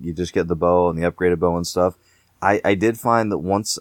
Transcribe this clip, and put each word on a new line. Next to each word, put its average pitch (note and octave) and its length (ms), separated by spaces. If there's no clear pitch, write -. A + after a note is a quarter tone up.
you E2 120
just E2+ 200
get F2+ 160
the F2+ 60
bow F2 340
and E2 120
the F2 80
upgraded F2 300
bow F2 160
and E2+ 120
stuff. F2+ 280
I, G2+ 240
I G2+ 100
did A2+ 240
find A2+ 320
that F#2 60
once G2 440